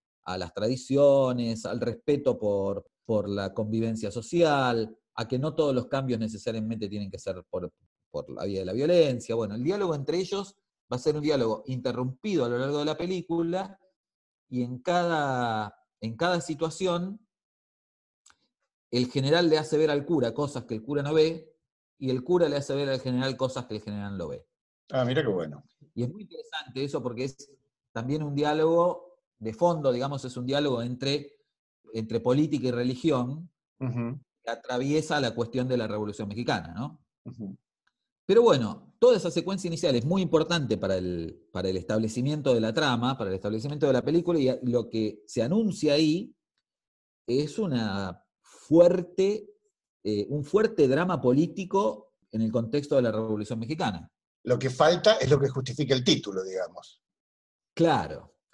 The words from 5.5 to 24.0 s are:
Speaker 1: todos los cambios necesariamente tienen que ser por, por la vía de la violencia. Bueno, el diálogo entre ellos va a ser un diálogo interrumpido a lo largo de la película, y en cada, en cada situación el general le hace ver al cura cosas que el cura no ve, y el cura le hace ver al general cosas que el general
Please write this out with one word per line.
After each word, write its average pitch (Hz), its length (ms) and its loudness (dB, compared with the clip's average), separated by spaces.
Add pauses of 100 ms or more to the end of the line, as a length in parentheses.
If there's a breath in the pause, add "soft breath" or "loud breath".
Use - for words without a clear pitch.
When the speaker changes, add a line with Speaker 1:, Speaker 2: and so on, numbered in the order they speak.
Speaker 1:
todos 147 200 2
los 120 120 -2
cambios 131 320 -2
necesariamente 110 680 -4
tienen 101 220 -8
que 98 80 -16
ser 92 300 -8
por, 90 220 -6 (380)
por - 220 -8
la 62 140 -8
vía 98 140 -4
de 92 60 -4
la 92 80 -6
violencia. 139 640 2
Bueno, 107 200 -2
el 120 80 -4
diálogo 185 300 0
entre 147 260 -2
ellos 196 360 -6 (360)
va 123 40 -4
a 123 40 -2
ser 151 160 2
un 151 60 -4
diálogo 131 460 2
interrumpido 127 800 -2
a 120 40 0
lo 120 80 0
largo 143 220 -2
de 147 60 -2
la 151 120 -2
película, 175 800 -4 (720)
y 123 140 -2
en 123 160 -8
cada, 135 960 0 (260)
en 113 160 -8
cada 170 240 0
situación 170 800 -4 (1700)
el 123 180 0
general 156 400 2
le 156 80 4
hace 151 200 0
ver 156 120 4
al 143 160 0
cura 127 280 0
cosas 143 320 -4
que 113 100 -6
el 110 80 -8
cura 143 180 -2
no 143 120 -4
ve, 160 420 2 (420)
y 135 120 -6
el 127 140 -2
cura 175 260 4
le 143 80 -2
hace 139 180 -4
ver 139 140 -2
al 131 100 -2
general 131 380 -2
cosas 127 280 -4
que 110 100 -8
el 104 60 -8
general 101 360 -8